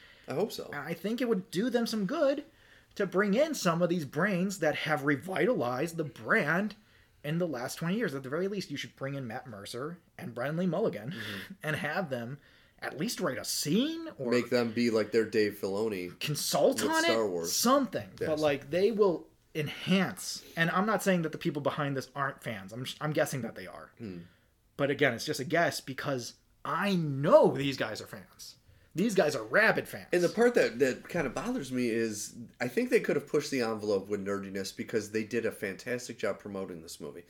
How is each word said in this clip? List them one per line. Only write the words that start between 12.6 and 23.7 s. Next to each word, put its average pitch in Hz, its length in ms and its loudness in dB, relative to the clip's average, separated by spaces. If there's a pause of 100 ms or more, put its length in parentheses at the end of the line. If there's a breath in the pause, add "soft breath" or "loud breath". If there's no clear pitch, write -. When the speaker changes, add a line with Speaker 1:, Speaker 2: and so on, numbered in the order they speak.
Speaker 2:
at - 180 -8
least 202 200 -4
write 143 180 -2
a 98 80 -8
scene 302 640 0 (100)
or 120 140 -2
Speaker 1:
Make 123 180 2
them 120 220 2
be 120 180 2
like 107 220 2
their 113 140 4
Dave 104 360 2
Filoni 98 580 -2
Speaker 2:
consult - 640 2
Speaker 1:
with 311 100 0
Speaker 2:
on 320 120 2
Speaker 1:
Star 339 200 2
Speaker 2:
it, 208 60 0
Speaker 1:
Wars. - 240 -4
Speaker 2:
something. 240 540 2 (120)
Speaker 1:
Yes. 175 100 0
Speaker 2:
But, 151 100 0
like, 143 300 0
they 185 220 2
will 196 360 2 (280)
enhance. - 880 -2 (140)
And 165 140 2
I'm 190 140 2
not 214 160 2
saying 185 220 4
that 151 80 -2
the 151 60 -10
people 147 240 -2
behind 143 340 0
this 131 200 -6
aren't 139 280 -4
fans. 101 300 -8
I'm, 123 120 -8 (160)
I'm 151 120 0
guessing 143 280 0
that 113 140 -8
they 95 120 -12
are. 80 300 -16